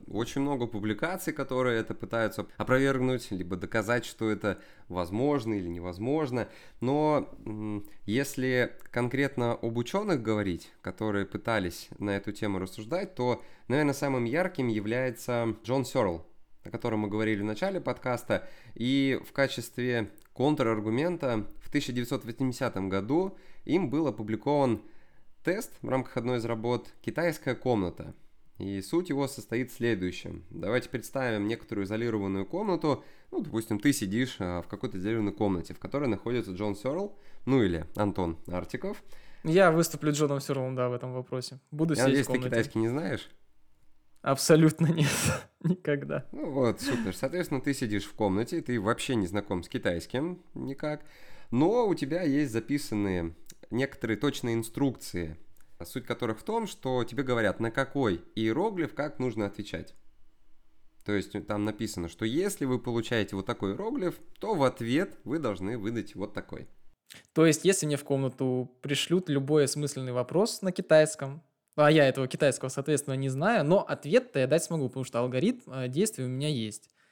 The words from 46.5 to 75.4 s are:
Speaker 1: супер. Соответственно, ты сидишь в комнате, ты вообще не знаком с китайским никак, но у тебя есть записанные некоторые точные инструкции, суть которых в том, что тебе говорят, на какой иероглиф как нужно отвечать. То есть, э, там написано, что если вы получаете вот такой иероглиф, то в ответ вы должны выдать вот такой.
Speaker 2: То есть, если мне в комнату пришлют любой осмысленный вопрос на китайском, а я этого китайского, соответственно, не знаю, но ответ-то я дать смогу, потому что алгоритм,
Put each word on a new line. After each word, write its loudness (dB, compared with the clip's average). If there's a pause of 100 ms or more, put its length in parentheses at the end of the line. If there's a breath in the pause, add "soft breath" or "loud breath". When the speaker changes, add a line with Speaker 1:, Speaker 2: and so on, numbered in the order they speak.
Speaker 1:
супер. -2
Соответственно, -2
ты 0
сидишь -2
в -16
комнате, 2
ты 0
вообще 0
не 2
знаком -2
с -14
китайским -2 (120)
никак, -6 (500 loud breath)
но 4
у 2
тебя -2
есть 2
записанные 0 (340)
некоторые -2
точные 0
инструкции, -2 (460)
суть -10
которых -2
в -16
том, -2
что -2
тебе -4
говорят, 2
на 0
какой 0 (140)
иероглиф 0
как -6
нужно 0
отвечать. -8 (1120)
То 0
есть, 0
э, -2
там -2
написано, -2
что -4
если 0
вы 2
получаете 0
вот -4
такой -2
иероглиф, -2 (240)
то 0
в 4
ответ 0
вы -2
должны -2
выдать -4
вот -6
такой. -10 (680 loud breath)
Speaker 2:
То 8
есть, 6
если 4
мне 2
в -4
комнату 0 (120)
пришлют 0
любой 4
осмысленный -4
вопрос 0
на 0
китайском, 4 (340)
а 8
я 10
этого 2
китайского, 2
соответственно, 0
не 0
знаю, 2
но 6
ответ-то 2
я 4
дать 4
смогу, -2
потому -6
что -2
алгоритм, 0